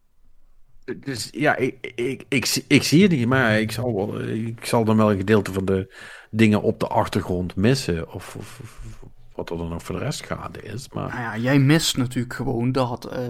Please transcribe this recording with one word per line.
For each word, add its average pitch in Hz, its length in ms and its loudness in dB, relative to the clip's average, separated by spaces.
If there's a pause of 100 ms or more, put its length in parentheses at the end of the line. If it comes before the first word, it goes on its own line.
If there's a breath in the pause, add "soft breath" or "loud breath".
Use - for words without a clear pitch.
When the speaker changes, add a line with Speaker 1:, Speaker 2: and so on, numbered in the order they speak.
(960)
Speaker 1:
Dus 123 340 -10
ja, 139 260 0
ik, - 380 -4
ik, 120 340 -6
ik, 131 400 0
ik 139 140 6
zie 165 200 6
het 202 80 6
niet, 123 180 2
maar 120 320 4
ik 110 120 -2
zal 117 220 -4
wel, 107 260 -4
ik 117 440 -6
zal 117 200 2
dan 110 120 4
wel 107 140 6
een 101 60 4
gedeelte 98 360 2
van 95 120 -2
de 95 300 -2 (360 loud breath)
dingen 107 320 6
op - 180 0
de - 60 0
achtergrond 92 720 -2
missen, 95 560 0
of, - 240 -14
of, - 260 -14
of - 360 -16 (360)
wat 90 160 -10
er 85 60 -6
dan 85 120 -4
nog 85 140 -8
voor 90 160 -6
de 98 60 -4
rest - 220 -6
gaande - 360 -10
is, - 260 -12
maar 98 200 -6
Speaker 2:
Nou 131 120 -8
ja, 110 160 -6
jij 127 220 4
mist 147 380 4
natuurlijk 123 380 -2
gewoon 123 380 -2
dat, 123 320 -2
eh, - 140 -8 (120)